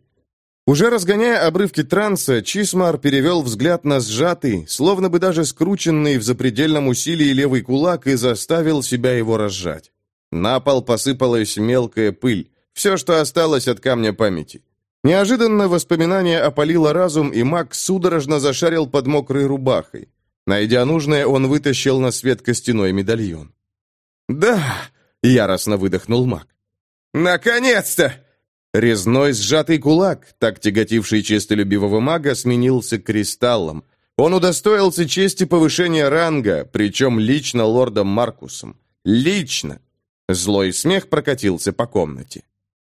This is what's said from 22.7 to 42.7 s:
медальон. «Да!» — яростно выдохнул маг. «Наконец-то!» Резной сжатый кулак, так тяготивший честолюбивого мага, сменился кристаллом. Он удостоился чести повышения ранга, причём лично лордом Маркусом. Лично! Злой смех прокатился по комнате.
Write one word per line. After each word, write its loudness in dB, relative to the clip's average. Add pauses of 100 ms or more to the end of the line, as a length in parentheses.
медальон. -4 (760)
«Да!» — 0 (640)
яростно 2
выдохнул -2
маг. -6 (680)
«Наконец-то!» 0 (520)
Резной 2
сжатый 0
кулак, 0 (120)
так 0
тяготивший 0
честолюбивого 0
мага, 0
сменился 0
кристаллом. -2 (340)
Он 4
удостоился 2
чести 0
повышения 2
ранга, 0
причём 0
лично 0
лордом 0
Маркусом. -6 (280)
Лично! -2 (500)
Злой 0
смех -2
прокатился -2
по -4
комнате. -6 (380)